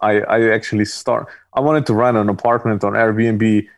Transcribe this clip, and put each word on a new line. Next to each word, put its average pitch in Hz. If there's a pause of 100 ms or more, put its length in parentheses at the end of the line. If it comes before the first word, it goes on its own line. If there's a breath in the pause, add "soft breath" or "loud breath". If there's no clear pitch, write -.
I, 104
I 113
actually 107
start, - (240 loud breath)
I 131
wanted 151
to 113
rent 117
an 104
apartment 113
on 101
Airbnb, 110